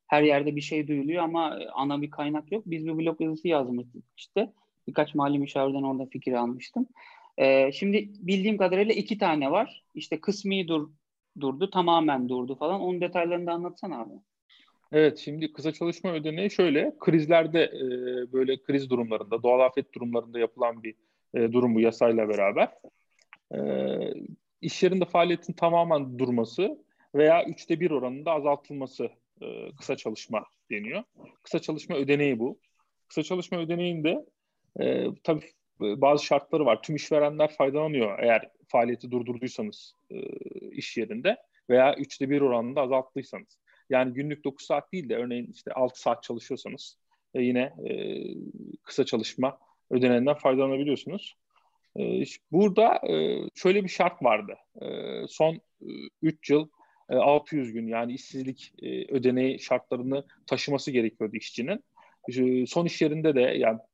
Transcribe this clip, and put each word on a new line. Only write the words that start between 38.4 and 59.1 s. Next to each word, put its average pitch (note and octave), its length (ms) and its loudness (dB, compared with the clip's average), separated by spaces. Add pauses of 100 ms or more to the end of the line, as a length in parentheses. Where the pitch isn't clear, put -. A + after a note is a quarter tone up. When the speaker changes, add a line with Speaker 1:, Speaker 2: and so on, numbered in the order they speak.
Speaker 2:
faaliyeti A#2+ 420 0
durdurduysanız, A#2+ 840 -6 (160)
e, - 60 -14 (540)
iş - 260 -10
yerinde A#2 400 -2 (340)
veya C3 240 8
üçte C#3 360 -6
bir C#3+ 100 2
oranında B2 400 2
azalttıysanız. C3 800 -4 (300)
Yani B2+ 220 2
günlük D3 320 -6
dokuz C#3 220 -8
saat D3 260 -2
değil E3+ 160 -6
de A2 80 -2
örneğin A#2+ 360 -6
işte - 200 -12
altı B2+ 280 -2
saat A#2 220 0
çalışıyorsanız, - 760 -12 (360)
e, C3 80 0
yine, B2 300 0 (160)
e, - 340 -6 (600)
kısa - 220 -2
çalışma B2+ 540 -4 (320)
ödeneğinden B2+ 440 4
faydalanabiliyorsunuz. C#3 1040 0 (600)
E, - 280 -2
ş-, - 160 -12 (120)
burada, G#3 560 6
e, D#3 300 0 (160)
şöyle G3 300 2
bir F3+ 40 -6
şart - 340 -2
vardı. G#2+ 340 2 (260)
E, - 40 -10 (420)
son, D#3+ 260 0
e, D#3+ 60 -14 (640)
üç D#3 280 0
yıl, D3+ 180 4 (420)
e, C3+ 40 0
altı D3 420 4
yüz B2 160 -4
gün A2+ 140 -6
yani A#2 260 -4
işsizlik, C3 600 -10 (100)
e, B2+ 320 -6